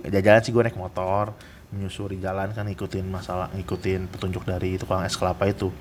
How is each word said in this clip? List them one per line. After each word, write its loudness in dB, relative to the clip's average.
jalan 8
sih -2
gue 6
naik 0
motor, -2
menyusuri -6
jalan -4
kan, -6
ngikutin -4
masalah, -4
ngikutin -2
petunjuk -6
dari -2
tukang -2
es -4
kelapa 2
itu. 0